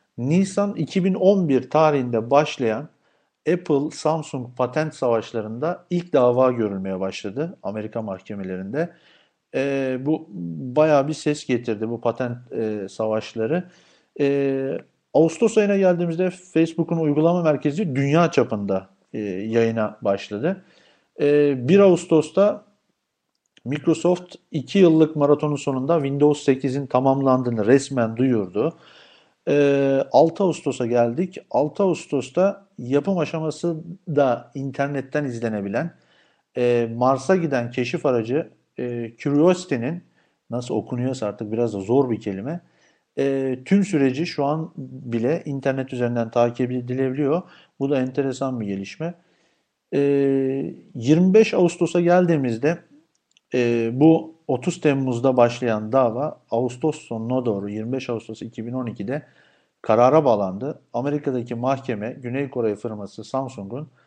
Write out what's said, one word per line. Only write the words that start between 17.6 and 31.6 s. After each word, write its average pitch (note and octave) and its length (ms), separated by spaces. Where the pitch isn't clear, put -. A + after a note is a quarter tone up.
dünya D3+ 340
çapında, G2+ 580
e, A2+ 60
yayına A2 720
başladı. G#2 640
E, D3 340
bir F#3+ 100
Ağustos'ta F#3 840
Microsoft E3+ 720
iki D#3 280
yıllık D#3+ 380
maratonun D3 400
sonunda C#3 400
Windows C#3+ 480
sekizin C3 420
tamamlandığını B2+ 800
resmen B2 500
duyurdu. A#2 580
E, C#3+ 60
altı E3 320
Ağustos'a C#3+ 420
geldik. A#2+ 520
Altı D3 320